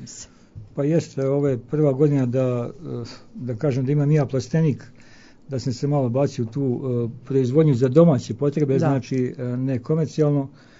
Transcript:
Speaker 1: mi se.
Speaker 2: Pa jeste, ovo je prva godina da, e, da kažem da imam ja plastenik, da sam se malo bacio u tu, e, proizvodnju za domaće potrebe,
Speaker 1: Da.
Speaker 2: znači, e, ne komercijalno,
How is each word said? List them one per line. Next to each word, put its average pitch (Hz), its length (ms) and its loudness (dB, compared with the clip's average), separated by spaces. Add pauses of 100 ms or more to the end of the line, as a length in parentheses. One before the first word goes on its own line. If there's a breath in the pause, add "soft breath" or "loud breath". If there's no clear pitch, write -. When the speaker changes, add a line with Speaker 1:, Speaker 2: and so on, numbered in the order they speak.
Speaker 1:
mi 123 60 -16
se. - 220 -18 (460 soft breath)
Speaker 2:
Pa 143 100 -2
jeste, 147 440 0
ovo 143 200 2
je 127 120 0
prva 147 320 0
godina 143 340 2
da, 123 440 0
e, 131 340 -10 (300 loud breath)
da 123 200 -8
kažem 127 320 -2
da 139 60 2
imam 147 180 2
ja 151 160 4
plastenik, 135 580 0 (640 loud breath)
da 135 100 -6
sam 131 140 -4
se 139 140 -4
malo 143 220 0
bacio 135 360 0
u 110 40 -6
tu, 131 320 -2
e, 120 440 -4
proizvodnju 135 500 4
za 127 140 2
domaće 139 460 4
potrebe, 143 400 0
Speaker 1:
Da. 135 40 2
Speaker 2:
znači, 135 600 0
e, 127 80 -8
ne 127 320 -2
komercijalno, 147 680 0 (320 loud breath)